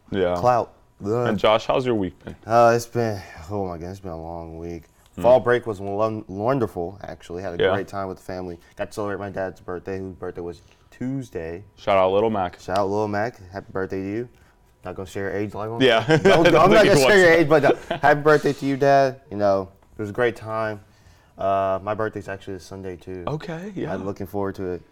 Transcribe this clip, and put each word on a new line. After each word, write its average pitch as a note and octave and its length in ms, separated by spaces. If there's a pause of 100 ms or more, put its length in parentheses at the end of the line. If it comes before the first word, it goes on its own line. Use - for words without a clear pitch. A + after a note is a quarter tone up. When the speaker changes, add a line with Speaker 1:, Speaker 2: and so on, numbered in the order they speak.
Speaker 1:
Yeah. F2+ 280
Speaker 2:
Clout. A#2 340 (320)
Ugh. A#2 240
Speaker 1:
And G#2+ 100
Josh, A2 280
how's C#3+ 200
your B2 80
week F#2+ 300
been? - 120 (120)
Speaker 2:
Uh, A#2 260
it's A#2 120
been, A2+ 360 (300)
oh G2+ 160
my F2 60
goodness, F2 240
it's - 20
been F#2+ 140
a E2 60
long E2 380
week. E2+ 260 (320)
Speaker 1:
Hmm. F#2 80
Speaker 2:
Fall B2 180
break A#2+ 260
was G2 140
won-, G#2+ 480
wonderful, G2 720
actually. E2+ 400
Had F2 160
a - 40
Speaker 1:
Yeah. F#2 100
Speaker 2:
great F#2+ 160
time G2 180
with F#2 100
the - 60
family. F#2 340 (200)
Got G2+ 100
to - 60
celebrate G2+ 260
my G2+ 100
dad's F#2+ 300
birthday, F#2 400
whose F#2+ 160
birthday F2+ 260
was E2+ 200 (280)
Tuesday. G2+ 760 (100)
Speaker 1:
Shout G2+ 220
out F#2+ 160
Lil G#2+ 160
Mac. F#2+ 320
Speaker 2:
Shout F#2 180
out G2+ 100
Lil G#2 200
Mac. G#2 280 (140)
Happy G2 220
birthday F#2+ 280
to F#2+ 80
you. A#2+ 200 (560)
Not F2+ 100
gonna F#2+ 100
share G2+ 240
your D#2+ 40
age, G2+ 200
like, G#2+ 160 (120)
Speaker 1:
Yeah. A2+ 260
<laughs> D#3 160
Speaker 2:
No, F#3+ 160
Speaker 1:
I E3+ 40
don't E3+ 40
Speaker 2:
I'm E3+ 60
not F#3+ 300
Speaker 1:
think F#3+ 40
Speaker 2:
gonna F#3+ 140
Speaker 1:
he C3+ 60
Speaker 2:
share G#3 100
your F#3 100
Speaker 1:
wants E3 140
Speaker 2:
age, D3+ 80 (400)
but, - 20
uh, E3+ 60
Speaker 1:
<laughs> - 40
Speaker 2:
happy C#3+ 200
birthday C#3+ 320
to C#3 120
you, C#3 120
Dad. C#3 420 (100)
You G2+ 80
know, G2 320 (280)
it - 40
was G#2 80
a G2+ 40
great A#2+ 240
time. A2 420 (580)
Uh, G2 460
my G#2 100
birthday's G#2 360
actually G2 240
this F#2 100
Sunday, F#2+ 320
too. F2+ 320
Speaker 1:
Okay, E3 480
yeah. A2 180
Speaker 2:
I'm F#2+ 120
looking G2 220
forward G2 280
to G2 140
it. F2 120 (100)